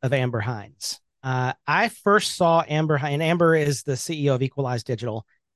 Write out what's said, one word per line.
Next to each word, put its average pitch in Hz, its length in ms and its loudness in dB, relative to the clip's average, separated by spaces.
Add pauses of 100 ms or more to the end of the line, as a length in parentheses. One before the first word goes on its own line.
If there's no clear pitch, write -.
of 131 100 0
Amber 127 280 0
Hines. 107 600 -10 (220)
Uh, 127 320 -2 (120)
I 180 220 2
first - 480 0
saw 165 320 4
Amber 151 300 0
Hi-, 147 120 -2
and 143 120 -2
Amber 165 340 4
is 147 260 0
the 139 140 -4
C 151 300 -6
E - 20 4
O 135 60 4
of 127 80 0
Equalize 127 420 -4
Digital. 113 400 -6 (320)